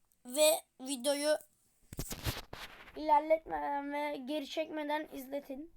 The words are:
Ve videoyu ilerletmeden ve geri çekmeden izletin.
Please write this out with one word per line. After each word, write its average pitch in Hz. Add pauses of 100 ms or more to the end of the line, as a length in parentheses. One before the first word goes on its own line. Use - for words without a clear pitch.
(260)
Ve 302 (160)
videoyu 285 (1600)
ilerletmeden 294
ve 294
geri 277
çekmeden 311
izletin. 277